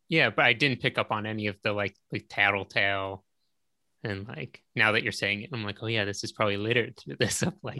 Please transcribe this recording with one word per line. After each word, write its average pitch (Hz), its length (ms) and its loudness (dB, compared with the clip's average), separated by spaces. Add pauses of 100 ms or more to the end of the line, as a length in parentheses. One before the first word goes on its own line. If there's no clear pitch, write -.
"Yeah," 151 220 4
but 143 140 4
I 123 100 6
didn't 127 260 0
pick 127 180 0
up 110 140 0
on 107 140 -2
any 107 200 -4
of 101 160 -4
the, 107 100 0
like, 101 240 -2 (160)
like, - 160 -6
tattletale. 98 960 0 (800)
And, 98 260 -6
like, 131 340 -12 (120)
now 110 180 4
that 113 100 4
you're 107 100 -2
saying 104 300 -2
it, - 100 -12
I'm 113 120 -4
like, 101 180 -8
"Oh, 110 40 -4
yeah, 110 180 0
this 101 200 -6
is 110 80 -8
probably 104 240 0
littered 113 400 0
through - 200 -12
this." - 260 0
<laughs> - 40 2
Of, 170 160 -2
like, 127 180 -8